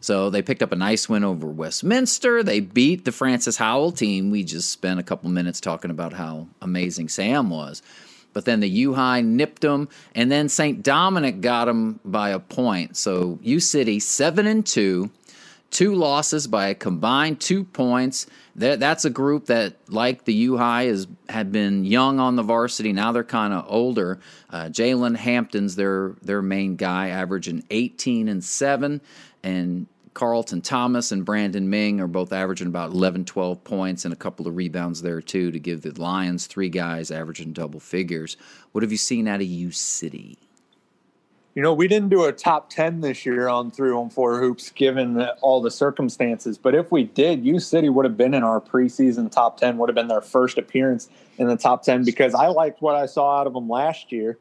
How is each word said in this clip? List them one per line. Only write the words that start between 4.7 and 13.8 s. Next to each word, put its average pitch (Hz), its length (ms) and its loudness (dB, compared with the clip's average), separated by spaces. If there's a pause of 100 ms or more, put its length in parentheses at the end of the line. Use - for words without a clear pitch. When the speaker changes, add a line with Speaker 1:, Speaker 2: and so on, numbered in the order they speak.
Speaker 1:
a 85 40 -6
couple 85 280 -6
minutes 87 280 -2
talking 85 300 -6
about 82 240 -8
how 80 340 -10 (140)
amazing 90 480 -4
Sam 117 400 0
was. 78 320 -8 (500)
But - 140 -6
then 113 140 2
the 101 100 2
U 127 260 2
High 127 260 2
nipped 120 440 2
'em, 143 240 2 (240)
and 120 180 2
then 147 180 2
Saint 143 340 0
Dominic 147 580 2
got 120 280 2
'em 110 360 0
by 104 240 -2
a 95 100 -2
point. 98 580 -2
So 90 460 -2
U 131 160 2
City 117 400 0